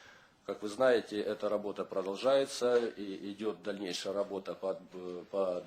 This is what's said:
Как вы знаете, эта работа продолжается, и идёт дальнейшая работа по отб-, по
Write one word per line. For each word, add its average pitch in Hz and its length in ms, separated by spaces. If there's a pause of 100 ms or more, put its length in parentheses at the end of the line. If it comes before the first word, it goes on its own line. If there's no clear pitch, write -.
(480)
Как 98 140
вы 104 80
знаете, 110 500
эта 104 300
работа 101 340
продолжается, 120 920
и 101 560
идёт 104 300
дальнейшая 98 500
работа 98 420
по 95 160
отб-, 90 540
по 92 420